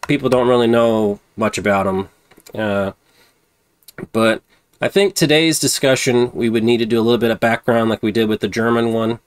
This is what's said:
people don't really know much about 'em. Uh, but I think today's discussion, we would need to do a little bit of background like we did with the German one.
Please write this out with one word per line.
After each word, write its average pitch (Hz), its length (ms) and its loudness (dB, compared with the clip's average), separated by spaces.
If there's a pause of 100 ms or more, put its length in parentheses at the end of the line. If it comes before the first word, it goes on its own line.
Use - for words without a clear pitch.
people 135 220 0
don't 123 180 2
really 120 200 4
know 113 520 2 (160)
much 110 220 -4
about 98 300 0
'em. 95 220 -4 (460)
Uh, 101 360 -4 (1200)
but 110 280 0 (380)
I 123 80 -2
think 196 280 0
today's 156 440 2
discussion, 123 720 0
we 117 160 -2
would 113 140 0
need 117 140 2
to 113 80 -2
do 113 140 0
a - 40 2
little 120 140 2
bit 113 140 0
of 107 100 -6
background 117 480 0
like 107 140 -4
we 110 80 -2
did 110 180 0
with 107 100 -4
the 107 80 -2
German 117 460 -2
one. 113 340 -4